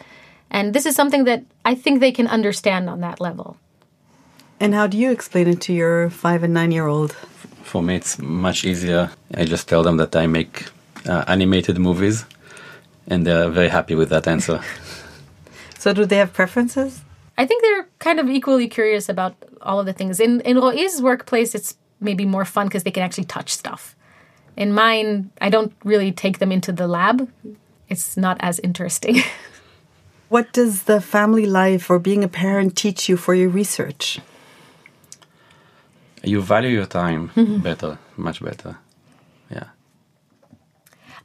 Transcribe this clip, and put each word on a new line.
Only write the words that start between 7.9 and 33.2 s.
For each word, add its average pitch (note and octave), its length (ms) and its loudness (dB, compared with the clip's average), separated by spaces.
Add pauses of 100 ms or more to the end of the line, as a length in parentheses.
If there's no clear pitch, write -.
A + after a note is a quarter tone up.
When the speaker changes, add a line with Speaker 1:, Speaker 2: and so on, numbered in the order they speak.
Speaker 3:
it's - 240 -6
much F2+ 440 -2
easier. F2 460 0 (240)
I F2 100 -2
just E2+ 240 -4
tell E2+ 140 4
them E2+ 140 2
that D#2+ 180 0
I E2 140 2
make, - 380 -4 (420)
uh, F2 180 -2
animated F#2 520 2
movies, F#2 460 2 (840)
and F2+ 180 0
they're E2+ 220 2
very E2+ 200 2
happy D#2+ 260 -2
with D#2 160 2
that D#2+ 180 0
answer. E2 360 0
<laughs> - 60 -12 (1080)
Speaker 2:
So G3+ 140 0
do G3+ 120 2
they G3 140 2
have F#3+ 140 4
preferences? B3 680 -2 (380)
Speaker 1:
I B3 80 2
think A4+ 160 0
they're G#4 260 2 (100)
kind D#4+ 220 0
of C4+ 80 0
equally C4 400 2
curious G#3+ 400 0
about F#3 260 -4 (280)
all G3 180 -2
of G3 60 -2
the F#3+ 60 -4
things. F#3 280 -4
In, A#3+ 220 4
in B3 160 2
Roi's C#4 440 0
workplace, B3 540 0
it's - 200 -10 (240)
maybe G3+ 240 -2
more F#3+ 200 0
fun G3+ 240 -2
'cause F#3+ 160 -4
they F3+ 80 -4
can F#3+ 100 -2
actually F3+ 240 -6
touch - 260 -10
stuff. - 440 -12 (600)
In G#3 160 0
mine, G#3+ 580 0 (100)
I G3 100 0
don't A3 220 2 (120)
really G3+ 280 2
take F#3+ 260 -4
them F#3+ 140 0
into F#3 200 -2
the F3 140 -2
lab. G3+ 420 2 (600)
It's - 280 -6
not F#3 240 0
as F3 200 -2
interesting. F3+ 560 -2 (100)
<laughs> - 1000 -20
Speaker 2:
What A#3 260 0
does A3+ 300 2
the G#3+ 160 4
family G#3+ 460 2
life F#3+ 440 2
or F3+ 80 6
being G3+ 260 2
a F#3 40 0
parent F#3+ 480 0
teach - 320 -2
you F#3 100 4
for F3+ 160 0